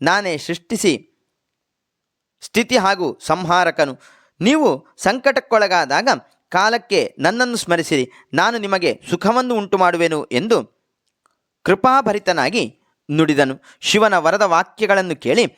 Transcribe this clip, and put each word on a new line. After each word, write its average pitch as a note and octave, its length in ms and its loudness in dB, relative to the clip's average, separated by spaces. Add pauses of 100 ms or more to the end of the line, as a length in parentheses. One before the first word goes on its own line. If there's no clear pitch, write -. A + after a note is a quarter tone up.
ನಾನೇ F3+ 360 0
ಸೃಷ್ಟಿಸಿ E3+ 720 -4 (1300)
ಸ್ಥಿತಿ A#3+ 360 -2
ಹಾಗೂ F#3 440 0
ಸಂಹಾರಕನು. E3 800 0 (420)
ನೀವು A3+ 460 0 (100)
ಸಂಕಟಕ್ಕೊಳಗಾದಾಗ G#3 1120 0 (400)
ಕಾಲಕ್ಕೆ G3 720 0
ನನ್ನನ್ನು A#3 360 0
ಸ್ಮರಿಸಿರಿ, E3 560 -2 (220)
ನಾನು G3+ 240 0
ನಿಮಗೆ F#3+ 520 -2
ಸುಖವನ್ನು A#3+ 460 0
ಉಂಟು G3+ 220 -2
ಮಾಡುವೆನು" E3+ 480 0
ಎಂದು D#3 520 -2 (840)
ಕೃಪಾಭರಿತನಾಗಿ G3 1160 0 (320)
ನುಡಿದನು. C#3+ 480 2 (200)
ಶಿವನ G#3 380 2
ವರದ E3+ 240 0
ವಾಕ್ಯಗಳನ್ನು F#3 720 0
ಕೇಳಿ E3 320 0 (100)